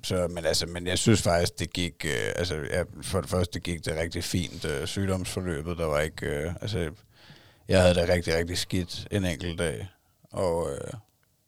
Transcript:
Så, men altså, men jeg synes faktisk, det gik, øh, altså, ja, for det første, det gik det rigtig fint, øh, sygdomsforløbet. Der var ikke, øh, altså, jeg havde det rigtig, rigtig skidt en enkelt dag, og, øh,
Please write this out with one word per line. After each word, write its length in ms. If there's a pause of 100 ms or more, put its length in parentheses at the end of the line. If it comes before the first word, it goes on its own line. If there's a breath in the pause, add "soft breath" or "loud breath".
Så, 260
men 140
altså, 220
men 200
jeg 120
synes 240
faktisk, 360
det 140
gik, 320
øh, 320
altså, 180
ja, 280 (200)
for 180
det 100
første, 240
det 80
gik 220
det 120
rigtig 280
fint, 400
øh, 220
sygdomsforløbet. 920
Der 80
var 140
ikke, 260
øh, 340
altså, 300 (800 loud breath)
jeg 140
havde 120
det 140
rigtig, 260
rigtig 240
skidt 520
en 140
enkelt 340
dag, 300 (440)
og, 380
øh, 200 (580)